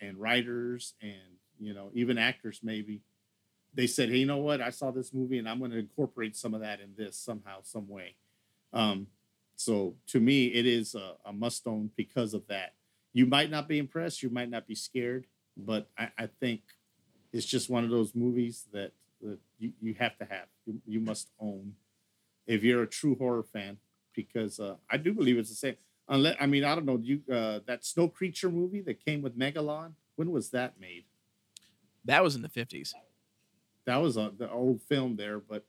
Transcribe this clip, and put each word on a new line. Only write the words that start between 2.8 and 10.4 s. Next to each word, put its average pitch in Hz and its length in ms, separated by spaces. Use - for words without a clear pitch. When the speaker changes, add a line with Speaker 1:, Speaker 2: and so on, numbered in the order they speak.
Speaker 1:
They 123 120
said, 120 240
"Hey, 123 80
you 135 80
know 143 140
what? 147 220
I 123 100
saw 135 180
this 127 240
movie 131 240
and 113 100
I'm 117 120
gonna 120 160
incorporate 113 600
some 110 200
of 110 60
that 104 200
in 101 160
this 104 180
somehow, 98 460
some 104 260
way." 95 280
Um, 101 340
so 101 380
to 131 120
me, 127 280